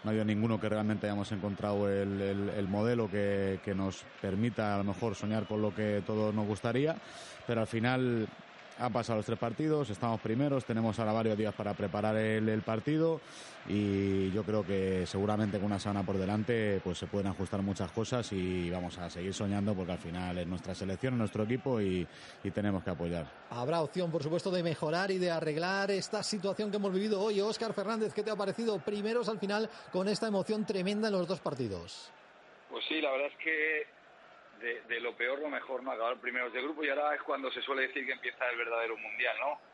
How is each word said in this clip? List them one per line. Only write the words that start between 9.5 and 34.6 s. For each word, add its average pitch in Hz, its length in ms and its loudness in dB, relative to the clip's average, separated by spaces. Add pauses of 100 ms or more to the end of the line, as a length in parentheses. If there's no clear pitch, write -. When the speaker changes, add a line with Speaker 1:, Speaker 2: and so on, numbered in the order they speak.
Speaker 1:
estamos 113 280 0
primeros, 131 460 2
tenemos 113 340 2
ahora 107 140 2
varios 110 240 4
días 107 160 2
para 101 220 -2
preparar 104 420 2
el, 110 320 4
el 107 140 2
partido 156 580 2 (460)
y 98 640 2
yo 104 120 0
creo 104 220 2
que 95 400 2
seguramente 104 520 2
con 98 100 0
una 101 120 0
semana 101 240 0
por 98 140 0
delante, 104 680 2
pues, 90 140 -2
se - 80 -6
pueden 98 220 0
ajustar 98 340 -2
muchas 101 300 -2
cosas 113 420 -2
y 90 380 0
vamos 87 260 -4
a 87 140 -6
seguir 92 220 -4
soñando 101 420 0
porque 92 160 -2
al 87 80 -2
final 90 400 -4
es 85 80 -2
nuestra 90 260 -4
selección, 98 460 -2
nuestro 107 240 0
equipo 123 360 0
y, 92 260 2 (380)
y 98 80 -2
tenemos 101 320 0
que 98 60 -4
apoyar. 85 380 -2 (240)
Speaker 2:
Habrá 127 300 0
opción, 170 300 -2
por 156 120 0
supuesto, 160 260 0
de 180 140 0
mejorar 170 480 0
y 185 80 2
de 180 100 2
arreglar 165 640 2
esta 196 320 0
situación 202 480 0
que 202 60 0
hemos 202 160 2
vivido 196 280 2
hoy. 208 200 2
Óscar 220 320 0
Fernández, 214 400 0
¿qué 208 100 -2
te 214 80 0
ha 214 40 0
parecido 202 440 0
primeros 208 500 0
al 220 100 -4
final 208 300 0 (220)
con 190 160 2
esta 214 200 0
emoción 214 380 2
tremenda 208 440 2
en 202 40 2
los 180 140 2
dos 180 120 0
partidos? 107 720 -4 (600)
Speaker 3:
Pues 117 180 -4
sí, 156 100 0
la 147 120 2
verdad 139 160 0
es - 100 -8
que 156 480 0 (760)